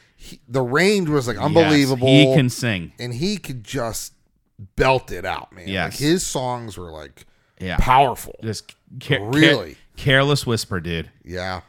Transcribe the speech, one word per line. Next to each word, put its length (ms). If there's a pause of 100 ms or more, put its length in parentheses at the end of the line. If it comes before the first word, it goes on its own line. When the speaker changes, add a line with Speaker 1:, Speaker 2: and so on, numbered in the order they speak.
(160)
Speaker 1:
He, 320
the 140
range 480
was, 160
like, 100
Speaker 2:
Yes, 80
Speaker 1:
unbelievable. 640
Speaker 2:
he 260
can 140
sing. 500
Speaker 1:
And 140
he 240
could 260
just 520 (640)
belt 340
it 160
out, 260
man. 160
Speaker 2:
Yes. 240
Speaker 1:
Like, 80
his 260
songs 520
were, 120
like, 360 (340)
Speaker 2:
Yeah. 180
Speaker 1:
powerful. 640
Speaker 2:
Just 260 (300)
ca-, 200
ca-, 60
Speaker 1:
Really? 520 (200)
Speaker 2:
Careless 500
Whisper, 340
dude. 300 (120)
Speaker 1:
Yeah. 460